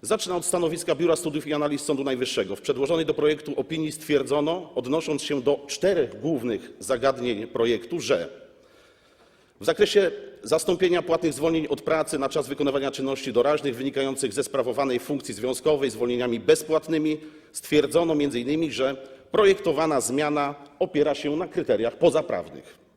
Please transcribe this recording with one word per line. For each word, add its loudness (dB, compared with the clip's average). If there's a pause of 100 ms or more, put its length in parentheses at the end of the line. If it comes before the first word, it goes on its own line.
Zacznę -2
od -4
stanowiska 0
Biura 2
Studiów -4
i -2
Analiz 0
Sądu -2
Najwyższego. -2
W -16
przedłożonej 0
do 0
projektu 0
opinii -4
stwierdzono, 0
odnosząc -2
się -2
do 2
czterech 0
głównych -2
zagadnień -2
projektu, 0
że 0 (1300)
w -6
zakresie 4 (320)
zastąpienia 2
płatnych 0
zwolnień 0
od -2
pracy 0
na 0
czas -2
wykonywania -2
czynności -4
doraźnych 2
wynikających -2
ze -2
sprawowanej 0
funkcji -6
związkowej 0
zwolnieniami -2
bezpłatnymi 2 (340)
stwierdzono 2
między 0
innymi, -2
że -2 (240)
projektowana 4
zmiana 0 (240)
opiera 2
się -4
na -4
kryteriach 0
pozaprawnych. 0 (120)